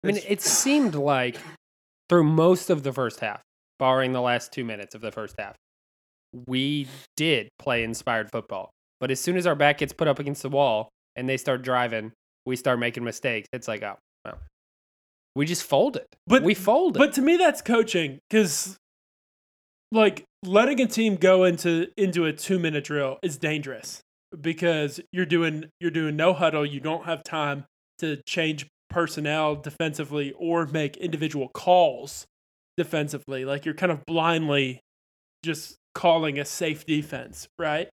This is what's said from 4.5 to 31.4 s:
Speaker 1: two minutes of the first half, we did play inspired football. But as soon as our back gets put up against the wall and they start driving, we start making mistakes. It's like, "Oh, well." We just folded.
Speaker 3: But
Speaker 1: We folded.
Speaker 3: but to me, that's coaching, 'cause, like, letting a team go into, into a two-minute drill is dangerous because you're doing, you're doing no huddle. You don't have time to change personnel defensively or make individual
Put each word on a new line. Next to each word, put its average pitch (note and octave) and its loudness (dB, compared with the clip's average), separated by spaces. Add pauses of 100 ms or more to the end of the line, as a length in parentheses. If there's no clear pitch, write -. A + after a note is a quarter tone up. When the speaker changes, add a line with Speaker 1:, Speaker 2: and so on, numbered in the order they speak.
Speaker 1:
two B2+ -6
minutes G#2 -12
of A2 -16
the A2 -8
first G#2+ -12
half, G2+ -10 (920)
we C3+ -2 (280)
did D3 2 (100)
play A#2+ -2
inspired A2+ -4
football. G2+ -8 (280)
But B2+ -4
as C3 -2
soon F3+ -2
as F3 0
our D#3+ 2
back C#3+ 4
gets C#3+ -4
put D#3 0
up C#3 0
against C#3+ -6
the C#3 -6
wall B2+ 0 (260)
and B2+ -6
they C3+ 0
start B2+ -4
driving, A#2+ -2 (320)
we B2+ -4
start B2+ 0
making A#2+ -4
mistakes. A2+ -6
It's B2 -10
like, G#2 -6
"Oh, G2+ -10 (280)
well." - -14 (1000)
We C#3+ 0
just E3+ -4
folded. D3 0 (200)
Speaker 3:
But B3 6
Speaker 1:
We G3 4
folded. C4 2
Speaker 3:
but D4 4
to C4+ 2
me, D#4+ 6
that's E4+ 2
coaching, F#3 0 (120)
'cause, F#3+ 2 (1160)
like, G#3+ 4 (180)
letting A3+ 4
a B3+ 4
team G#3+ 0
go F#3 6
into, E3+ 2
into F3 0
a D#3 0
two-minute D#3+ -2
drill C#3 -4
is D3+ -4
dangerous D3 -6 (400)
because D#3+ 0 (120)
you're F3+ 0
doing, D#3 0 (120)
you're E3+ -2
doing D#3 -2
no E3 4
huddle. D#3+ 2
You C#3+ -8
don't D#3 -4
have E3 -6
time C#3+ -4 (340)
to D#3 -4 (100)
change D#3 -2 (220)
personnel D#3 -2
defensively D3 -4
or E3+ -2
make D3 -4
individual D3+ -4